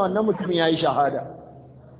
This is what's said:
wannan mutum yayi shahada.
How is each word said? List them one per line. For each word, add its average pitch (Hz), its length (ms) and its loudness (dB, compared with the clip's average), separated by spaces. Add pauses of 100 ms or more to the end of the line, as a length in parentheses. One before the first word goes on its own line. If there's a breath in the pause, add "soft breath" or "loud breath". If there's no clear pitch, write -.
wannan 208 180 0
mutum 185 240 -2
yayi 165 280 2
shahada. 135 580 0 (640)